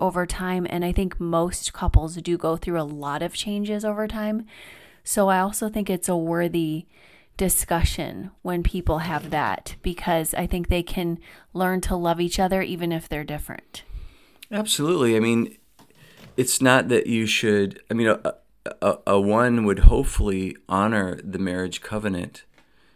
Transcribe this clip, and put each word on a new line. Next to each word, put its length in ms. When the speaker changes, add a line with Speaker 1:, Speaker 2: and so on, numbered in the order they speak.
Speaker 1:
over 240
time, 460
and 120
I 80
think 280
most 520
couples 440
do 200
go 220
through 240
a 20
lot 380
of 140
changes 500
over 220
time. 400
So 260
I 100
also 300
think 180
it's 220
a 80
worthy 680
discussion 960
when 220
people 360
have 300
that, 540
because 500
I 140
think 220
they 140
can 360
learn 280
to 140
love 240
each 200
other 240
even 280
if 160
they're 160
different. 600
Speaker 2:
Absolutely. 640
I 40
mean, 380
it's 240
not 260
that 180
you 220
should, 540
I 20
mean, 140
a, 260
a, 160
a 120
one 460
would 140
hopefully 760
honor 540
the 160
marriage 420
covenant 640